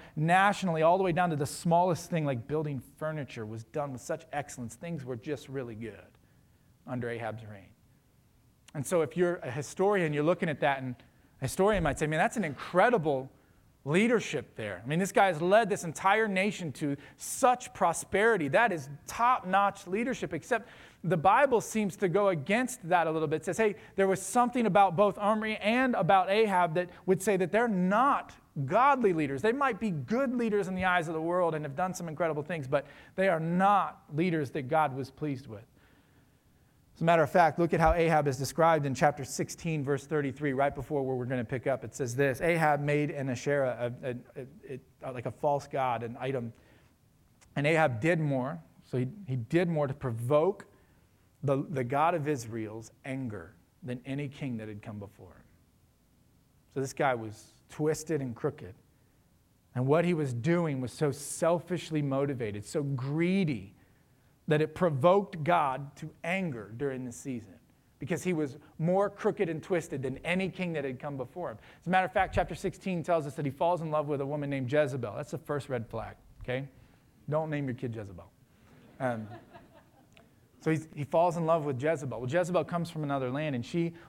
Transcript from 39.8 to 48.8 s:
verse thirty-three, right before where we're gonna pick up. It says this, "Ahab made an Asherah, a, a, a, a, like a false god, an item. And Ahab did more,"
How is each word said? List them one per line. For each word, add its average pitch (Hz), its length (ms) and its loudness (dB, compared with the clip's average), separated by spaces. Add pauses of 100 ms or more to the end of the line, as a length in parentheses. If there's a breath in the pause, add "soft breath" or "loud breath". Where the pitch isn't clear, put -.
verse 135 220 -2
thirty-three, 143 480 -2
right 139 220 2
before 139 280 -4
where 131 140 -2
we're 123 80 -4
gonna 127 180 -2
pick 117 240 -6
up. 131 160 0
It 117 120 -14
says 120 200 -4
this, 139 280 2
"Ahab 160 400 4
made 147 260 0
an 139 220 -4
Asherah, 123 600 -2 (120)
a, 135 80 -6
a, 131 340 -12 (240)
a, 131 120 -12 (220)
a, 139 80 -8
like 123 140 -10
a 127 60 -4
false 143 360 0
god, 127 360 -2
an 120 180 -8
item. 123 320 -4 (1040 soft breath)
And 139 100 0
Ahab 151 360 2
did 160 180 2
more," 139 380 -2 (260)